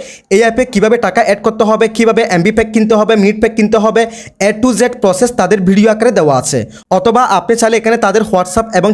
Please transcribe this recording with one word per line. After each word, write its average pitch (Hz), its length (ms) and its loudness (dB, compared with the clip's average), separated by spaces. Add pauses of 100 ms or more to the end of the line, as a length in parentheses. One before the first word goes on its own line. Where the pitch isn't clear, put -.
(300)
এই 196 100 2
অ্যাপে 226 260 0
কীভাবে 220 320 0
টাকা 196 240 0
অ্যাড 202 200 0
করতে 226 220 -2
হবে, 220 240 2
কীভাবে 220 420 0
এমবি 180 220 0
প্যাক 220 220 -2
কিনতে 220 220 2
হবে, 214 200 2
মিনিট 208 240 2
প্যাক 220 160 0
কিনতে 220 220 0
হবে, 220 240 0 (380)
A 196 100 0 (120)
to 254 80 2 (100)
Z - 20 2 (200)
প্রসেস 208 280 0 (100)
তাদের 190 220 0
ভিডিও 196 300 2
আকারে 226 200 0
দেওয়া 156 260 2
আছে। 127 220 -2 (320)
অথবা 214 320 2
আপনি 226 320 0
চাইলে 226 220 0
এখানে 226 200 0
তাদের 214 240 0
WhatsApp 190 520 -2
এবং 185 200 2